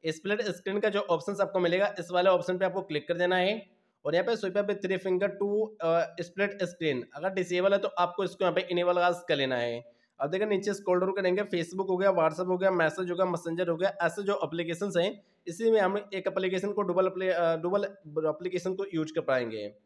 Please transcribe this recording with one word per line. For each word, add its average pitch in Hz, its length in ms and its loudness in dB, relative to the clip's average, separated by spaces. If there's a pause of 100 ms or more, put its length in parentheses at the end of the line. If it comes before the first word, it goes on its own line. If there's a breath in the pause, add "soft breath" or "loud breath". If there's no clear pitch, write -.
स्प्लिट 196 360 -2
स्क्रीन 202 380 -4
का 214 80 2
जो 196 120 0
ऑप्शंस 190 400 -2
आपको 185 180 0
मिलेगा, 185 400 2
इस 170 120 -10
वाले 180 200 4
ऑप्शन 233 280 2
पे 190 60 2
आपको 185 180 -2
क्लिक 151 260 -6
कर 135 60 0
देना 180 220 2
है 202 380 0 (320)
और 147 80 0
यहाँ 180 120 2
पे 233 100 2
swipe 190 200 -4
up 202 80 2
with 202 120 -2
three 190 220 -2
finger 185 300 0 (140)
to, 208 260 0 (140)
अ, 165 380 2
split 190 280 -2
screen 165 540 -2 (120)
अगर 165 160 -4
डिसेबल 180 420 2
है 196 60 4
तो 202 100 -2
आपको 175 360 -2
इसको 180 200 -2
यहाँ 170 100 2
पे 185 160 0
इनेबल 175 280 2
कर 175 380 2
लेना 131 200 0
है। 120 280 -4 (360 soft breath)
अब 147 100 -2
देखिए 196 160 0
नीचे 202 280 0
स्क्रॉल 180 260 2
डाउन 190 120 0
करेंगे, 190 300 2
Facebook 185 460 -2
हो 185 80 2
गया, 196 140 4
WhatsApp 170 360 2
हो 180 120 0
गया, 190 120 4
मैसेज 175 400 2
हो 175 60 -2
गया, 185 100 2
मैसेंजर 170 420 -2
हो 165 80 0
गया, 196 260 0
ऐसे 170 200 0
जो 202 220 0
एप्लीकेशंस 170 520 -4
हैं 175 260 0 (240 soft breath)
इसी 202 240 0
में 220 100 6
हम 196 180 2 (160)
एक 190 120 -4
एप्लीकेशन 190 460 -2
को 208 100 -2
डबल 185 260 2
प्ले-, 185 260 0
अ, 165 220 2
डबल 185 280 0 (440)
एप्लीकेशन 180 460 -4
को 196 200 -6
यूज़ 156 180 -2
कर 160 80 -2
पाएंगे। 113 540 -2 (120)